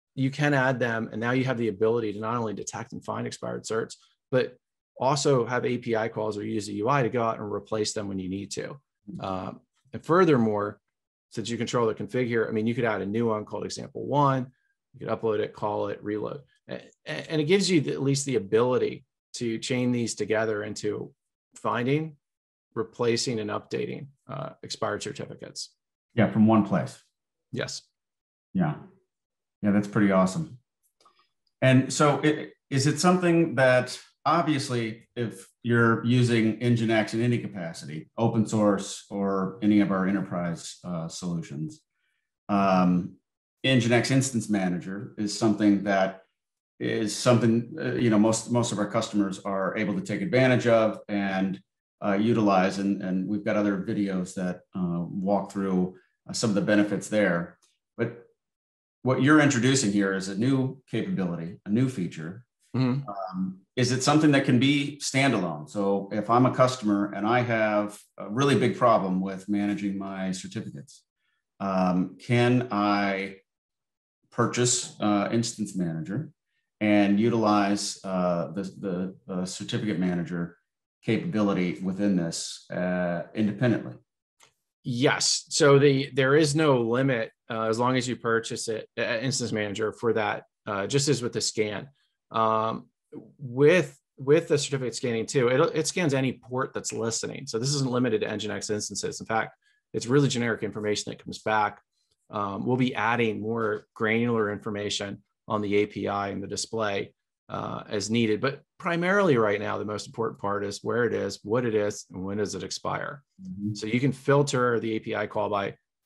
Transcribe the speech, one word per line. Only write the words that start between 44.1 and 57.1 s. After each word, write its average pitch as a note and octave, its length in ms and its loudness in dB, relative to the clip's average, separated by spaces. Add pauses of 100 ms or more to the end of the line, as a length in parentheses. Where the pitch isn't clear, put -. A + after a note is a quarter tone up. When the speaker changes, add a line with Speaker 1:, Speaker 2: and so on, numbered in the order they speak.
Speaker 2:
Instance B2 360 0
Manager F#2+ 720 -4
is G#2 200 -4
something G#2 480 4
that F#2+ 360 0 (580)
is A2+ 360 -2
something, A#2 640 2
uh, B2+ 140 -4
you B2 180 2
know, G#2 80 6
most, A2 320 2
most A#2+ 200 2
of G#2 60 -4
our G2 120 -2
customers G2+ 500 -2
are G2 360 -4
able G#2 200 -2
to F#2 60 -4
take G2+ 200 -4
advantage B2 460 2
of A2 400 4
and, F#2+ 520 -2 (440)
uh, G2+ 100 2
utilize. G2 640 4
And, G2 240 0
and F#2 260 -2
we've G#2 180 -4
got G#2+ 100 0
other G2+ 220 0
videos F#2+ 580 -4
that, F2+ 260 -4 (140)
uh, F2 320 -2
walk F#2+ 440 -2
through, F#2+ 440 0 (340)
uh, F#2 40 -8
some A#2 180 0
of F#2+ 40 2
the G2+ 60 2
benefits G2+ 460 2
there. F2+ 500 0 (400)